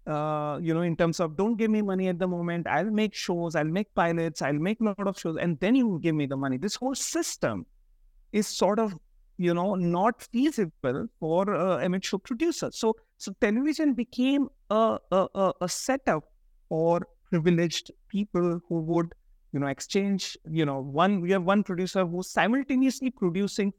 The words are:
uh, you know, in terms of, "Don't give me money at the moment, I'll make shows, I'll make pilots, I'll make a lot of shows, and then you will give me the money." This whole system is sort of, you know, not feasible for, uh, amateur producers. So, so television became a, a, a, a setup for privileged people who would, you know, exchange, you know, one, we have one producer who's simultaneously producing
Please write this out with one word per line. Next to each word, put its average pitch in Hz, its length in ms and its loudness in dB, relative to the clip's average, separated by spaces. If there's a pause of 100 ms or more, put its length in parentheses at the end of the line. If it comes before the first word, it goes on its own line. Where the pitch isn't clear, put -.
uh, 151 560 -2
you 160 100 2
know, 165 100 2
in 165 140 0
terms 170 240 2
of, 156 160 -2
"Don't 220 200 2
give 220 140 2
me 214 120 2
money 190 260 0
at 175 100 -2
the 185 80 0
moment, 170 400 -2
I'll 170 240 2
make 214 240 0
shows, 170 400 -2
I'll 151 100 0
make 180 300 -2
pilots, 170 480 0
I'll 143 120 0
make 185 260 -2
a 226 40 2
lot 196 220 -2
of 196 120 -2
shows, 160 180 -4
and 170 240 0
then 208 140 4
you 247 140 4
will 175 100 -2
give 160 160 0
me 147 120 0
the 135 100 -4
money." 135 200 -2
This 185 200 -4
whole 262 180 -4
system 123 720 -4 (680)
is 214 160 0
sort 214 320 2
of, 208 140 -2 (440)
you 175 160 2
know, 185 220 0
not 180 460 2 (100)
feasible 196 720 0 (120)
for, 180 360 0
uh, 170 260 0
amateur 185 380 -2
producers. 247 580 -4
So, 220 180 0 (240)
so - 220 -12
television 277 540 2
became 254 540 0 (220)
a, 214 280 2 (120)
a, 185 240 4
a, 190 180 2 (100)
a 180 60 -2
setup 220 560 -2 (440)
for 170 320 2 (300)
privileged 170 600 2 (180)
people 175 600 -2
who 170 120 -2
would, 165 320 0 (400)
you 143 80 -2
know, 139 80 -2
exchange, 196 680 -2 (140)
you 156 160 2
know, 135 140 -2
one, 170 400 2
we 175 100 -2
have 190 140 2
one 202 180 4
producer 185 420 -2
who's 175 240 -4
simultaneously 254 840 0
producing 196 680 -2